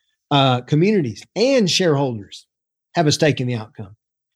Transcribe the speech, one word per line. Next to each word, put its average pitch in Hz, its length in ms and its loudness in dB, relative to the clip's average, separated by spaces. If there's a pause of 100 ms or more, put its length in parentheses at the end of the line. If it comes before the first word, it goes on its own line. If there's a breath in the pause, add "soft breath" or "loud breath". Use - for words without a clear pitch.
(300)
Uh, 135 320 2
communities 156 640 0 (120)
and 233 340 2
shareholders 139 760 -2 (480)
have 170 120 2
a 147 60 2
stake 147 280 0
in 127 60 -4
the 123 80 -4
outcome. 107 400 -12 (420)